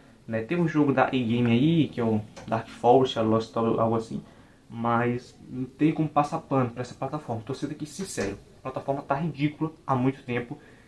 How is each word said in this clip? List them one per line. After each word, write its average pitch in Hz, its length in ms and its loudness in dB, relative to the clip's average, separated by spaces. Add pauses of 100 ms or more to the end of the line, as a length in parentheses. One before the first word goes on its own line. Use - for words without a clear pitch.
(260)
né? 113 160 -4
Teve 175 180 -2
um 165 80 4
jogo 147 240 4
da 127 120 4
A-Game 120 460 2
aí, 143 380 4
que - 120 -6
é 117 40 0
o 110 160 2 (260)
Dark 110 220 -4
Forest, 127 500 4
a 113 40 2
Lost, 110 340 2
algo 113 380 2
assim, - 280 -4 (460)
mas 117 680 -2 (100)
não 127 160 -6
tem 151 280 0
como 156 160 0
passar 147 300 0
pano 131 320 0
pra - 120 -10
essa - 120 -12
plataforma. 131 500 -6
Tô 135 100 -6
sendo 143 180 -6
aqui 151 140 -10
sincero, 107 520 -6 (200)
a - 40 -20
plataforma 139 400 -6
tá - 120 -2
ridícula 151 580 -2 (140)
há 135 80 0
muito 131 280 0
tempo. 123 360 -6 (300)